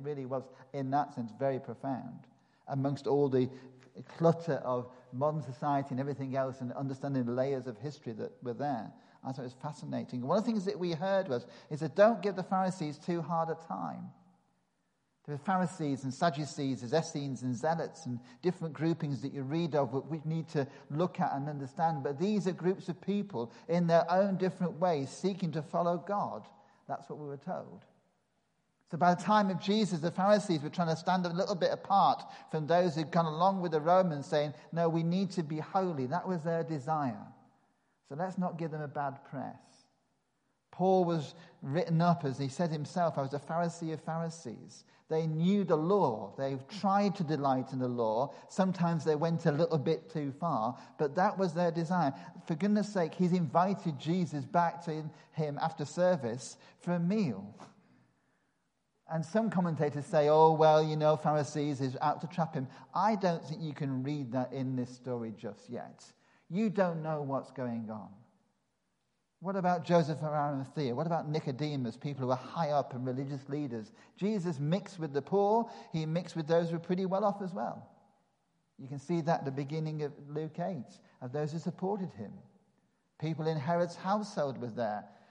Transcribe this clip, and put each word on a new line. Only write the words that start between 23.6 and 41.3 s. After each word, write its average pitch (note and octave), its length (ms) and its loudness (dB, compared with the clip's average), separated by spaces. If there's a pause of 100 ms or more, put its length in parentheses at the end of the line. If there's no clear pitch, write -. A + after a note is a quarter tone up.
in E3+ 180 4
their E3 240 6
own F#3+ 280 4
different F3+ 420 0
ways D#3 280 2
seeking F#3 440 -2
to D3+ 100 -2
follow F3 420 0
God. C3 440 -4 (400)
That's - 200 -8
what D3 120 -10
we D3 80 -10
were C#3 80 -8
told. D#3 480 -10 (1040)
So E3 80 -6
by F3 160 6
the - 80 -4
time G#3 280 4
of F3 80 -2
Jesus, F#3+ 400 2
the D#3+ 120 0
Pharisees F#3+ 520 4
were D3+ 60 -6
trying E3 260 0
to - 20 -4
stand F3+ 300 0
a E3+ 40 -2
little F3 260 0
bit E3 160 2
apart E3 500 4 (300)
from D#3 140 -2
those F3 280 4
who'd D#3+ 160 -2
gone E3+ 140 4
along F3+ 360 2
with F3 120 -2
the D#3 80 4
Romans, E3 460 4
saying, D3 280 0 (180)
"No, E3 160 2
we E3 140 2
need F3 300 0
to F3+ 100 -2
be D3+ 160 -4
holy." D#3+ 480 -2
That E3+ 220 -4
was F3+ 140 -2
their E3 200 0
desire. C#3+ 640 -2 (840)
So C#3 60 -12
let's F3+ 240 -6
not F3+ 180 -2
give E3 140 -4
them D3+ 120 -6
a D3 40 -6
bad C#3 380 -6
press. - 640 -12 (840)
Paul F#3 360 4
was E3 280 -2 (260)